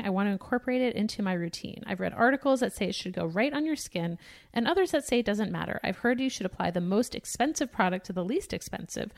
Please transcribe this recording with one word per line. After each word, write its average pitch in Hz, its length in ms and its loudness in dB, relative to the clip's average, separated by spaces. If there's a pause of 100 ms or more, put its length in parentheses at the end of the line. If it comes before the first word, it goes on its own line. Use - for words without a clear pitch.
I 202 60 2
want 196 160 2
to 202 40 2
incorporate 247 500 0
it 247 140 0
into 214 280 0
my 190 100 2
routine. - 540 -6
I've 185 120 -4
read 185 140 -2
articles 269 480 4
that 247 120 0
say 202 120 -2
it 185 100 -2
should 185 180 -8
go 170 120 -2
right 208 260 0
on 294 140 -2
your 311 100 0
skin 170 440 -4 (340)
and 233 140 2
others 359 240 4
that 285 140 2
say 240 140 2
it 233 60 0
doesn't 208 260 0
matter. - 320 -4
I've 185 140 0
heard 240 240 2
you 262 80 2
should 185 160 -6
apply 180 260 0
the 175 80 0
most 190 360 2
expensive - 560 -2
product 185 340 2
to 190 80 -10
the 175 100 -2
least 262 300 -2
expensive, - 640 -8